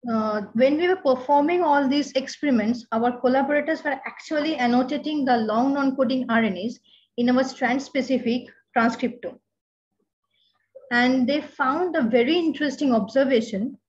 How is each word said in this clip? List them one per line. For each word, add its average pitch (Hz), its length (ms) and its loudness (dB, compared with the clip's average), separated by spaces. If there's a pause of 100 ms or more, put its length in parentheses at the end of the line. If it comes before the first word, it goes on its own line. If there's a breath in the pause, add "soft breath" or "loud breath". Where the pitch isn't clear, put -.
(100)
Uh, 214 320 -2 (120)
when 277 240 4
we 359 100 0
were 370 80 2
performing 294 680 2
all 285 240 2
these 285 260 0
experiments, 247 760 -2
our 240 300 -2
collaborators 285 640 0
were 277 220 -4
actually 302 500 -4
annotating 262 720 0
the 247 100 2
long 226 380 0
non-coding 262 560 0
R 226 120 2
N 196 140 -2
As 220 240 -8 (380 soft breath)
in 240 100 2
our 254 160 2
strand-specific 262 1000 -2 (300 loud breath)
transcriptome. - 640 -2 (1500)
And 247 360 2
they 294 120 0
found 302 560 -2
a 302 60 2
very 240 340 2
interesting 294 580 0
observation. 233 800 0 (120)